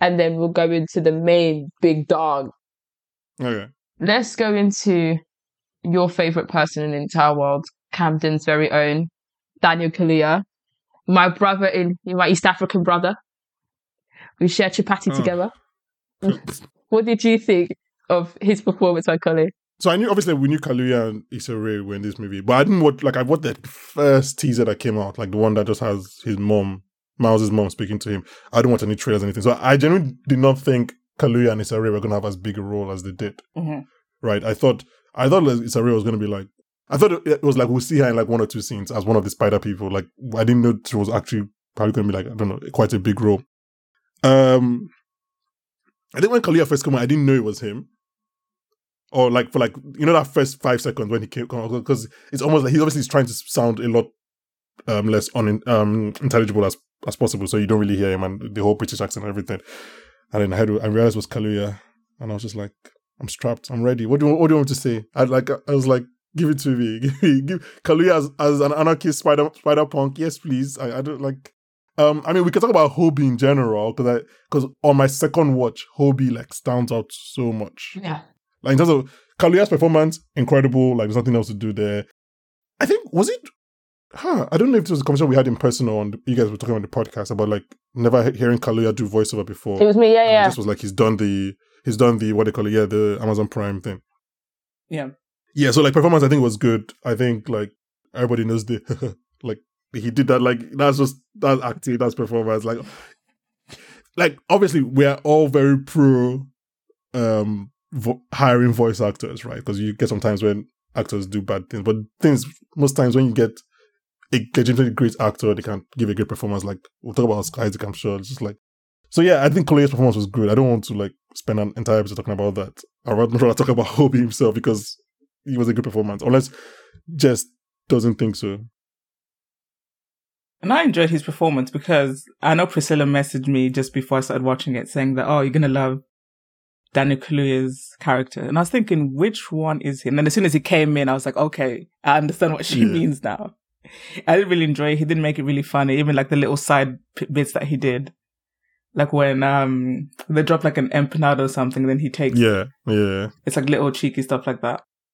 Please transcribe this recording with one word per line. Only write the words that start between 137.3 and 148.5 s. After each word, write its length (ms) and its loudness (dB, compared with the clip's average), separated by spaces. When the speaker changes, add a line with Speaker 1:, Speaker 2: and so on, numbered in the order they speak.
Speaker 3:
character." 420 -2
And 160 -2
I 40 4
was 100 -2
thinking, 420 0
"Which 380 -2
one 300 -4
is 200 -6
he?" 80 -6
And 80 0
then 100 2
as 60 0
soon 120 2
as 80 2
he 60 2
came 380 2
in, 120 0
I 40 0
was 140 -4
like, 100 -4
"Okay, 500 -4
I 140 4
understand 360 0
what 120 -8
she 140 -2
Speaker 2:
Yeah. 80 6
Speaker 3:
means 360 -2
now." 300 -8
I 100 4
did 120 2
really 160 2
enjoy 280 0
it. 60 0
He 60 0
did 140 0
make 200 -2
it 40 -6
really 180 -2
funny, 380 0
even, 160 0
like, 140 0
the 60 0
little 220 2
side 400 0
p-, 160 -8
bits 220 -2
that 100 -4
he 140 -4
did. 340 -4